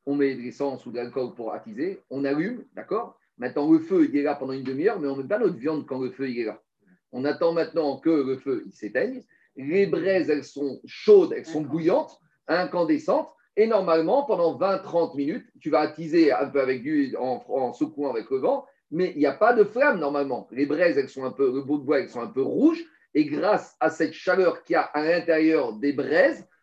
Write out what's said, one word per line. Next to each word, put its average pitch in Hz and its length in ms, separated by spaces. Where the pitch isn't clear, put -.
On 143 100
met 139 200
de 120 80
l'essence 127 420
ou 120 60
de 113 80
l'alcool 120 360
pour 113 200
attiser, 147 560
on 139 140
allume, 165 400
d'accord ? - 440
Maintenant, 143 340
le 160 60
feu, 160 300
il 127 80
est 143 60
là 143 120
pendant 131 180
une 131 120
demi-heure, 156 360
mais 143 80
on 135 80
ne 135 60
met 131 60
pas 214 100
notre 180 180
viande 143 300
quand 131 120
le 127 120
feu, 135 180
il 120 120
est 113 40
là. 107 160
On 123 140
attend 165 280
maintenant 156 440
que 160 140
le 135 260
feu, 131 300
il - 60
s'éteigne. 170 520
Les 165 300
braises, 170 440
elles 143 140
sont 139 400
chaudes, - 480
elles - 140
sont 151 160
bouillantes, 165 580
incandescentes. 170 880
Et 214 100
normalement, 185 580
pendant 170 320
vingt, 190 220
trente 170 380
minutes, 143 300
tu 151 100
vas 151 100
attiser 160 520
un 139 140
peu 135 140
avec 127 220
du, 139 340
en, 123 320
en 127 240
secouant 143 380
avec 113 200
le 131 80
vent, 247 260
mais 175 240
il - 20
n'y 143 80
a 139 60
pas 240 220
de 214 100
flamme 254 340
normalement. 143 540
Les 139 140
braises, 156 320
elles 131 100
sont 135 160
un 127 80
peu, 135 200
le 135 100
bout 143 160
de 135 60
bois, 139 140
elles 117 120
sont 120 100
un 113 80
peu 131 140
rouges. 311 420
Et 151 120
grâce 160 560
à 156 100
cette 156 220
chaleur 180 500
qu'il - 120
y - 20
a 147 60
à 151 200
l'intérieur 160 680
des 139 200
braises, 151 540